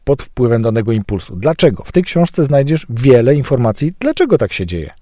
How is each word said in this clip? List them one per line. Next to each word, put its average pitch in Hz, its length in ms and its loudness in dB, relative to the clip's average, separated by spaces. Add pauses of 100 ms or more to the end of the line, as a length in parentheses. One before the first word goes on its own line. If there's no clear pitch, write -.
pod 139 180 0
wpływem 117 400 0
danego 113 300 0
impulsu. 104 440 -4
Dlaczego? 143 480 0
W - 80 -18
tej 180 100 2
książce 170 420 0
znajdziesz 143 460 0
wiele 120 440 4
informacji, 135 680 0
dlaczego 302 380 0
tak 104 140 -4
się 95 140 -6
dzieje. 82 240 -8 (120)